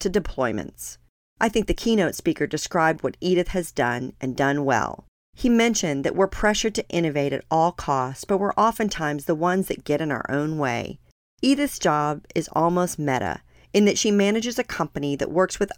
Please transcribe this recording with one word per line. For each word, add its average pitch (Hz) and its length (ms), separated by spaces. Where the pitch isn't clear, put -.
to 190 100
deployments. 127 880
I 226 80
think 220 180
the 190 60
keynote 214 420
speaker 156 320
described 160 560
what - 160
Edith 180 300
has 180 240
done 123 480
and 127 160
done 143 300
well. 110 400
He - 140
mentioned 226 560
that 151 100
we're 190 120
pressured 214 480
to - 160
innovate 147 420
at - 180
all 160 220
costs, 131 520
but 196 120
we're 196 160
oftentimes 196 720
the 170 100
ones 180 340
that - 160
get 147 180
in 151 100
our 120 160
own 151 300
way. 120 400
Edith's 269 380
job 151 560
is 165 180
almost 175 460
meta, 127 420
in 208 140
that 196 100
she 220 140
manages 214 480
a 240 60
company 143 520
that - 160
works 185 260
with 202 200